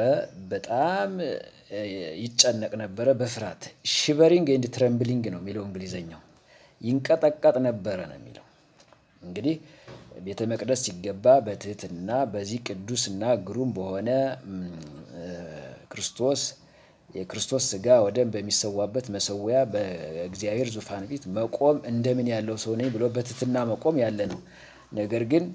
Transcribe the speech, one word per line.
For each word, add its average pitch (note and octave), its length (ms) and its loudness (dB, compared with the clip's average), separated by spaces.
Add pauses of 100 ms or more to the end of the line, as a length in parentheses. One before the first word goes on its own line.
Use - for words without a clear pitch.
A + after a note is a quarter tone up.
(480)
በጣም፣ E3 640 0 (580)
እ፣ G2+ 120 -6 (360)
ይጨነቅ A#2 580 2
ነበረ A2 380 -2
በፍርሃት። A2 500 -2 (260)
«Shivering D#3+ 580 6
and C3 220 4
trembling» A#2+ 560 2
ነው F#2 140 -6
የሚለው G2+ 240 -6
እንግሊዘኛው። F#2 580 -10 (600)
ይንቀጠቀጥ D3 800 4
ነበረ G#2 420 0
ነው D2 140 -12
የሚለው። A#1 280 -20 (760)
እንግዲህ C3 340 -2 (640)
ቤተ G2 280 -8
መቅደስ A2+ 360 0
ሲገባ G2 440 -6 (160)
በትህትና G2 680 -8 (160)
በዚህ G#2 380 -6
ቅዱስና G2+ 600 -4 (160)
ግሩም G#2 320 -2
በሆነ፣ F#2+ 380 -4 (400)
ም፣ F#2+ 140 -8 (520)
እ፣ E2+ 80 -12 (640)
ክርስቶስ፣ C3 540 0 (680)
የክርስቶስ G2+ 560 -2
ሥጋ G2+ 220 -2 (120)
ወደም A2 300 4
በሚሰዋበት G#2 800 -2
መሰዊያ G2+ 560 0
በእግዚአብሔር F#2+ 1040 -2
ዙፋን G#2 360 -8
ፊት C#3 220 -8
መቆም A2+ 580 2
እንደምን B2 420 2
ያለው A2 300 -2
ሰው A2 180 -2
ነኝ B2 140 0
ብሎ A2+ 200 0
በትህትና B2 460 -2 (100)
መቆም C3+ 320 0
ያለ A2 300 2
ነው። F2+ 120 -6 (520)
ነገር A2 340 -2
ግን D#3+ 300 2